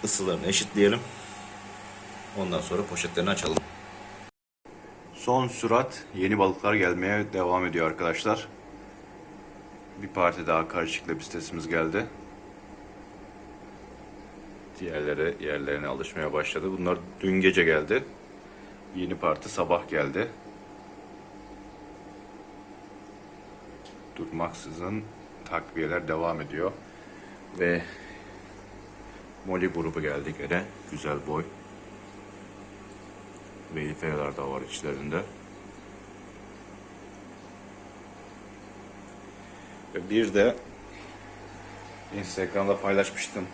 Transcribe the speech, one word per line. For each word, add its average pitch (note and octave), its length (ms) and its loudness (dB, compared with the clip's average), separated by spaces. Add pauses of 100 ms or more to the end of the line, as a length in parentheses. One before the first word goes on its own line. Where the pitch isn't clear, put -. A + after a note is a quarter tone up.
ısılarını F2+ 420 4
eşitleyelim. G2+ 540 8 (1400)
Ondan F2 220 2
sonra F#2 260 2
poşetlerini F2 440 2
açalım. D#2+ 260 2 (1600)
Son B2+ 340 4
sürat A#2+ 560 4 (100)
yeni G2 240 6
balıklar G2 360 6
gelmeye F#2+ 580 4
devam F2+ 340 6
ediyor E2 200 4
arkadaşlar. E2+ 640 2 (1500)
Bir G2+ 60 -6
parti F2 380 6
daha E2 220 6
karışık E2 400 0
lepistesimiz D#2+ 600 -2
geldi. E2 380 4 (2750)
Diğerleri D#2 640 2
yerlerine D2 420 2
alışmaya C#2 460 -2
başladı. E2 460 2
Bunlar F2 200 4 (220)
dün F#2+ 200 6
gece F#2 220 10
geldi. D#2+ 420 6 (920)
Yeni F2+ 180 0
parti - 340 2
sabah E2+ 400 4
geldi. D#2 400 2 (4000)
Durmaksızın E2 840 -2 (420)
takviyeler E2 640 0
devam D#2+ 320 2
ediyor. D2+ 320 0 (840)
Ve F2 240 6 (1600)
Molly F#2 200 4
grubu D#2+ 340 2
geldi C#2+ 380 0
gene. E2 260 2 (260)
Güzel D2 360 -2
boy. D#2 180 0 (2250)
Meliferalar D2+ 600 -2
da C#2 140 -2
var C2+ 120 -2
içlerinde. D2 600 -2 (4000)
Ve F#2 160 -4
bir G#2 240 6
de G#2+ 220 10 (1600)
Instagram'da G2 640 2
paylaşmıştım. G2 720 4